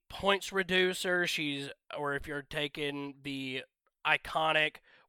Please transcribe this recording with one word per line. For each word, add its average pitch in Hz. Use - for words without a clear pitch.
points 196
reducer. 185
She's, 143
or 143
if 139
you're 147
taking 143
the 135
iconic 156